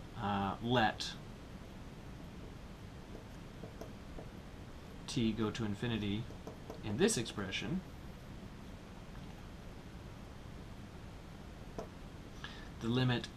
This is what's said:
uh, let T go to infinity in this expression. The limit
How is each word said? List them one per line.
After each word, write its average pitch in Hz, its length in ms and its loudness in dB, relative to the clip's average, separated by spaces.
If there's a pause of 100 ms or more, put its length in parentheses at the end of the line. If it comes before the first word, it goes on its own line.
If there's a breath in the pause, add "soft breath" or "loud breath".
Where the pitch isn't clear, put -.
(220)
uh, 98 400 4
let 117 520 6 (4000)
T 113 240 6
go 107 180 4
to 113 160 2
infinity 104 580 4 (600)
in 104 140 2
this 208 200 10
expression. 110 640 2 (4000 loud breath)
The 113 60 2
limit 123 500 8